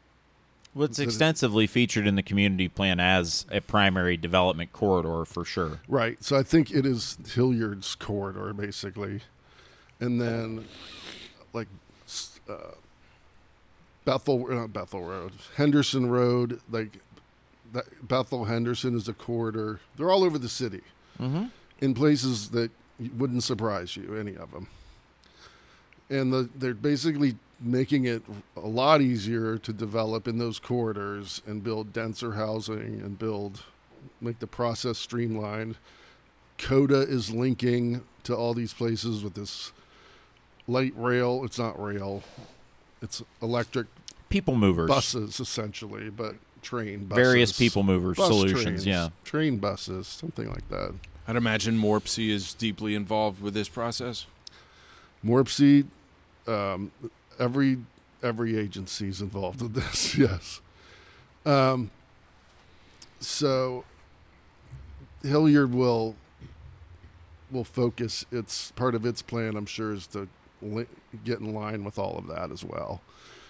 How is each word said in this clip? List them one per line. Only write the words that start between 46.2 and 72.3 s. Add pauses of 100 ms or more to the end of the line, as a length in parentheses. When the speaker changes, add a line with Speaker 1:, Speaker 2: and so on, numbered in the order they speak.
Speaker 2:
train
buses.
Speaker 1:
Various
people
mover
Speaker 2:
Bus
Speaker 1:
solutions,
Speaker 2:
trains,
Speaker 1:
yeah. (120)
Speaker 2:
train
buses,
something
like
that. (340)
Speaker 3:
I'd
imagine
Morpsey
is
deeply
involved
with
this
process. (1000)
Speaker 2:
Morpsey, (600)
um, (480)
every, (460)
every
agency's
involved
with
this,
<laughs>
yes. (800)
Um, (1300)
so (1400)
Hilliard
will, (1300)
will
focus
its,
part
of
its
plan,
I'm
sure,
is
to (340)
li-, (380)
get
in
line
with
all
of
that